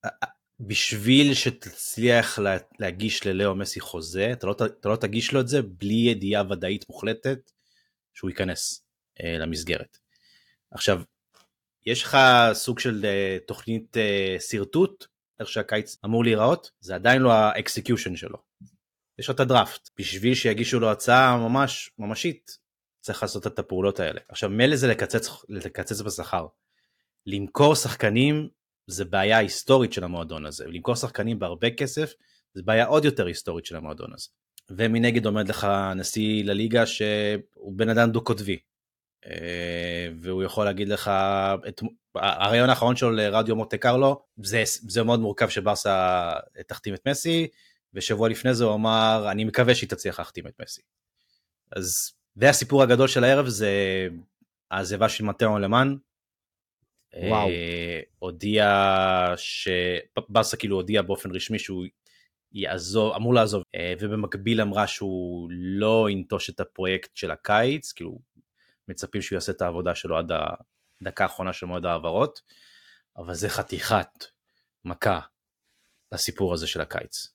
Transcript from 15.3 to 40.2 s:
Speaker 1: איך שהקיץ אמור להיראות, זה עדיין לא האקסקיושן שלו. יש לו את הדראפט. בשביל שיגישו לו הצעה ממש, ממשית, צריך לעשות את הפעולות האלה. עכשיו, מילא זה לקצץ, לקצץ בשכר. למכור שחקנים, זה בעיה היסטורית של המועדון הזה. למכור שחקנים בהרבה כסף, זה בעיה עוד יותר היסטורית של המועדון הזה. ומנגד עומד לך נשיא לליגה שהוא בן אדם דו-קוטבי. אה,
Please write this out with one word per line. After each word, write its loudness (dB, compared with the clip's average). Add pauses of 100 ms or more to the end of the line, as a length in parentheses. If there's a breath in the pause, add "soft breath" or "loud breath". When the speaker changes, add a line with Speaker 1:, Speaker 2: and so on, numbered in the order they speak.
Speaker 1:
איך -8
שהקיץ -4
אמור 2
להיראות, 2 (100)
זה -10
עדיין 4
לא 6
האקסקיושן 2
שלו. -12 (800)
יש -10
לו -2
את -4
הדראפט. 2
בשביל 0
שיגישו 0
לו 4
הצעה 6
ממש, 0
ממשית, -8 (420)
צריך -6
לעשות -6
את -6
הפעולות -2
האלה. -4
עכשיו, -6
מילא 4
זה 2
לקצץ, 0 (200)
לקצץ -8
בשכר. -6 (800)
למכור 4
שחקנים, 2 (380)
זה -6
בעיה 4
היסטורית 4
של -6
המועדון -8
הזה. -12
למכור -4
שחקנים -4
בהרבה -2
כסף, -6 (420)
זה -14
בעיה 4
עוד 4
יותר 2
היסטורית -8
של -12
המועדון -12
הזה. -16 (420)
ומנגד 2
עומד 0
לך -2 (300)
נשיא -2
לליגה 2
שהוא -4
בן 2
אדם 4
דו-קוטבי. -2 (680)
אה, -8 (120)